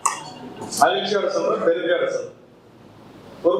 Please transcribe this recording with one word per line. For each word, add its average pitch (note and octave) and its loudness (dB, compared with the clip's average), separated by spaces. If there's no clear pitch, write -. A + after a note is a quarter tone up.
மகிழ்ச்சியோட F#3+ 2
சொல்றேன், - 0
பெருமையோட E3+ 2
சொல்றேன். - -8
ஒரு F#3 6